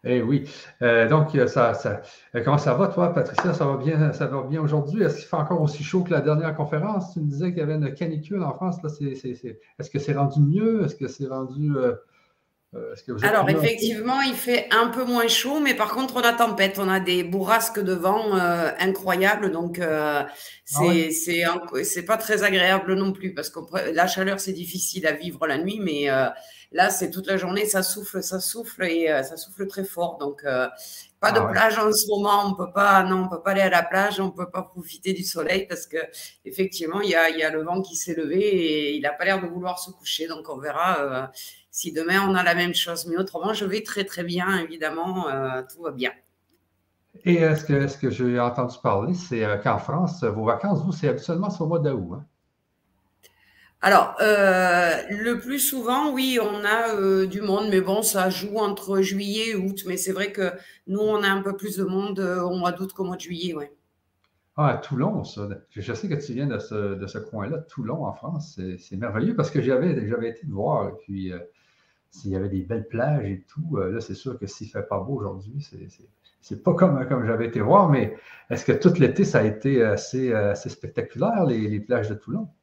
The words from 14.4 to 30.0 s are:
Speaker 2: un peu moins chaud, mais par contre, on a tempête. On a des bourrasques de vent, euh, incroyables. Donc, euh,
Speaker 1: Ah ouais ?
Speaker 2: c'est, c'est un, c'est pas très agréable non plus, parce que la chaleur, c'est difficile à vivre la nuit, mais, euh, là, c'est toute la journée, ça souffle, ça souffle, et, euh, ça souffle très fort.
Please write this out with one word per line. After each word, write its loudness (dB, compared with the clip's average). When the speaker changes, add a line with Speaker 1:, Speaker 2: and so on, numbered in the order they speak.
Speaker 2:
un 6
peu -2
moins 2
chaud, 0
mais 2
par 0
contre, -2
on 0
a 6
tempête. 2
On 0
a 2
des 2
bourrasques 0
de 0
vent, 2
euh, 2
incroyables. 2
Donc, -4
euh, 0
Speaker 1:
Ah 2
ouais ? 4
Speaker 2:
c'est, -
c'est 0
un, 0
c'est -4
pas 2
très 0
agréable 4
non 0
plus, -6
parce -6
que -12
la 4
chaleur, -2
c'est -4
difficile -6
à 4
vivre -6
la 0
nuit, -4
mais, 0
euh, 2
là, 4
c'est -2
toute -8
la 0
journée, 0
ça 2
souffle, -6
ça -6
souffle, -6
et, 2
euh, 2
ça -10
souffle -10
très -8
fort. -6